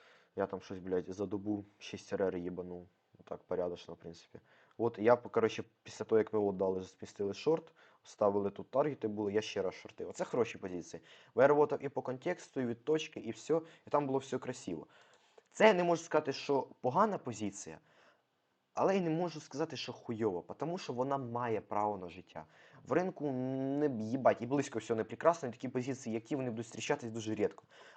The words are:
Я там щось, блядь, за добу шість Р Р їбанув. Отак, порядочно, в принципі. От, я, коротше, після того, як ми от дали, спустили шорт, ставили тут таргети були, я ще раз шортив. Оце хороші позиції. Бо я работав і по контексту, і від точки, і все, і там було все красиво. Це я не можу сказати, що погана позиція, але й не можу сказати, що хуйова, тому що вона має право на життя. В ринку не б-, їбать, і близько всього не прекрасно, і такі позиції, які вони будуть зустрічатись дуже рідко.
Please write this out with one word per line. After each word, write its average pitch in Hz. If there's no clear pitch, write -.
Я 98
там 92
щось, 95
блядь, 92
за 98
добу 101
шість -
Р 101
Р 92
їбанув. 90
Отак, -
порядочно, 87
в -
принципі. -
От, 113
я, 117
коротше, 113
після -
того, 110
як -
ми 110
от 101
дали, 95
спустили 101
шорт, 165
ставили 101
тут 98
таргети 135
були, 104
я 104
ще -
раз 92
шортив. -
Оце 170
хороші 113
позиції. 90
Бо 120
я 135
работав 147
і 139
по -
контексту, 135
і 127
від 117
точки, 156
і 113
все, 160
і -
там 147
було 131
все 127
красиво. -
Це 202
я 214
не 175
можу 165
сказати, 151
що -
погана 180
позиція, 95
але 180
й 196
не 170
можу 160
сказати, 147
що -
хуйова, 107
тому 170
що 156
вона 135
має 117
право 104
на 90
життя. 82
В 117
ринку 156
не 135
б-, 120
їбать, 117
і 117
близько 131
всього 104
не 98
прекрасно, 151
і 110
такі -
позиції, 123
які 113
вони 131
будуть 113
зустрічатись 123
дуже 110
рідко. 101